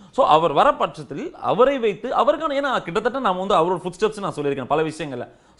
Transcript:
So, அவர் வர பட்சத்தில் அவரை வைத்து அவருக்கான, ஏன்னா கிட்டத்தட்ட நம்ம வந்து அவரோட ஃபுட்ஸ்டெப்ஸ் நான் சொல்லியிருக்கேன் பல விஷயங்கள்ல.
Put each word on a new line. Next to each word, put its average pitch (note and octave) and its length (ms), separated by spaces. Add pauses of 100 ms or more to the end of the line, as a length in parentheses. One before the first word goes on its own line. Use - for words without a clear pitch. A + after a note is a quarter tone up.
(120)
So, - 140
அவர் D#3+ 260
வர G#3 220
பட்சத்தில் F3+ 680
அவரை A#3 380
வைத்து A3 300
அவருக்கான, C#4+ 500
ஏன்னா C#4 140 (100)
கிட்டத்தட்ட A3 360
நம்ம F#3+ 260
வந்து G3 160
அவரோட F3 200
ஃபுட்ஸ்டெப்ஸ் F3+ 460
நான் D3 100
சொல்லியிருக்கேன் C#3 380
பல D#3+ 80
விஷயங்கள்ல. C#3+ 440 (320)